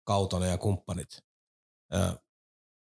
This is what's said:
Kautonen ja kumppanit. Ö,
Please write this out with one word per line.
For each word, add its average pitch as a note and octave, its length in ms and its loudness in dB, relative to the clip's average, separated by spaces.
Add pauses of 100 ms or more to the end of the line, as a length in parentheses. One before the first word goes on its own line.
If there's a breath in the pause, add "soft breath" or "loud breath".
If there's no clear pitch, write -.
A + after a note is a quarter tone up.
Kautonen F#2 440 0
ja F2+ 80 2
kumppanit. F2+ 680 -4 (720)
Ö, F#2 240 0 (720)